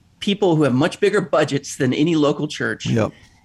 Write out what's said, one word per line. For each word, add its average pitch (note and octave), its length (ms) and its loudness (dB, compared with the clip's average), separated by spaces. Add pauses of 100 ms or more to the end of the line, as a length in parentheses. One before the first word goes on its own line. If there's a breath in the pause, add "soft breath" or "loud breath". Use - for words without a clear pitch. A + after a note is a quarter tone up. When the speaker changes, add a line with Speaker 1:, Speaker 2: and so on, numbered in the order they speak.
(220)
Speaker 1:
people G3 340 0
who D3+ 80 2
have C3 100 2
much C#3+ 280 0
bigger G3+ 180 2
budgets D#3 560 -2
than B2+ 180 0
any D#3+ 220 2
local D3 320 0
church? A2+ 380 -8
Speaker 2:
Yep. A2+ 260 0 (340 soft breath)